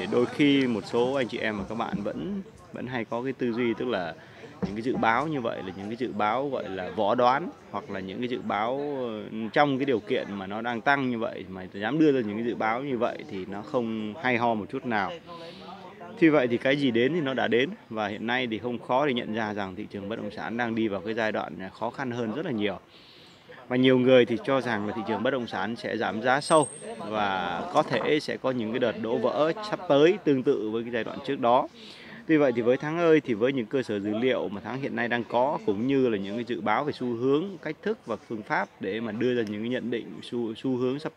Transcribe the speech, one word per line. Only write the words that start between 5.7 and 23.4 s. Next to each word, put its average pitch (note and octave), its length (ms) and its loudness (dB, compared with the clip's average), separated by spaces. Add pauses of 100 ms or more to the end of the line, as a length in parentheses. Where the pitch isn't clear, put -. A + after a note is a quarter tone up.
những G2 100 -8
cái A2+ 80 -6
dự A#2 180 -4
báo A2 360 0
gọi G#2+ 200 -4
là F#2 260 -6
võ G#2 200 2
đoán, B2+ 340 4 (220)
hoặc G#2 200 -6
là G2 80 -6
những F#2+ 200 -8
cái B2 80 -4
dự A#2+ 140 -4
báo, B2+ 580 -2
ờ, A2 240 -6 (300)
trong D3 240 4
cái C3+ 80 0
điều B2+ 140 2
kiện G2 320 -2
mà G2 160 -6
nó G#2 140 -6
đang A#2 200 -4
tăng C#3 280 2
như A#2 100 -2
vậy - 300 -6
mà F#2 240 -10
dám A2+ 260 -2
đưa D#3 120 8
ra C3+ 80 4
những G#2 180 -2
cái A#2 80 -4
dự A2 100 -2
báo A2+ 260 0
như C#3 160 -4
vậy - 200 0 (140)
thì F#2 140 -8
nó G2 160 -10
không A2 520 -4 (100)
hay B2+ 140 4
ho A#2 160 2
một G#2 180 -2
chút C3 140 -8
nào. G#2 260 0 (1080)
Tuy E3 100 8
vậy C#3+ 180 6
thì A#2+ 100 2
cái C3+ 180 2
gì C#3 160 2
đến A#2+ 220 4
thì F3 80 0
nó C3+ 120 -2
đã A2 140 0
đến, A#2+ 220 4 (200)
và A2 180 -2
hiện G#2+ 200 -6
nay B2 240 0
thì G#2+ 80 -2
không A#2+ 200 -4
khó C3+ 260 2
để C#3 80 2
nhận A#2 200 -2
ra G#2+ 200 -2
rằng G2 220 -4
thị G2+ 160 -10
trường G2 180 -8
bất A2+ 60 -4
động G#2+ 200 -8
sản G2 220 -6
đang A#2 180 -2
đi A2+ 120 2
vào G2 140 -2
cái A2 120 -6
giai A2 180 0
đoạn G2+ 260 -4 (220)
khó A2+ 100 -4
khăn B2+ 220 -6
hơn A#2 240 -4
rất D#3+ 100 -4
là E3 60 -4
nhiều. G#2 280 0 (880)